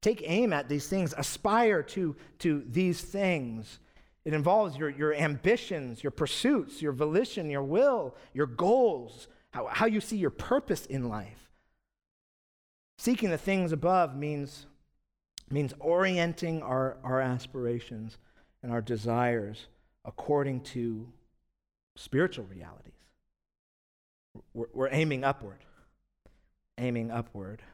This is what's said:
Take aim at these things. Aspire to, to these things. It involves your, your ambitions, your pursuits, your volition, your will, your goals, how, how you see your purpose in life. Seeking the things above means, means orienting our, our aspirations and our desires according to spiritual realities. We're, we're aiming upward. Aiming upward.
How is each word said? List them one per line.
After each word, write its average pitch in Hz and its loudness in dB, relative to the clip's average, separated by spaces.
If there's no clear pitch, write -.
Take 220 2
aim 190 2
at 143 -2
these 143 -2
things. 185 0
Aspire 208 2
to, 156 -2
to 147 0
these 170 2
things. 139 -2
It 156 -2
involves 175 4
your, 151 -2
your 147 0
ambitions, 151 0
your 143 0
pursuits, 170 0
your 151 0
volition, 160 0
your 139 -2
will, 185 2
your 143 0
goals, 175 2
how, - -6
how - 2
you 214 2
see 214 -4
your 170 2
purpose - -2
in 127 -4
life. 104 -10
Seeking 220 2
the 160 0
things 185 2
above 165 2
means, 143 -6
means 139 0
orienting 170 2
our, 131 0
our 131 0
aspirations 120 -4
and 120 -6
our 117 0
desires 117 0
according 139 0
to 117 -6
spiritual 139 -2
realities. 85 -18
We're, 117 -8
we're 131 -2
aiming 143 0
upward. 117 -4
Aiming 120 -2
upward. 110 -8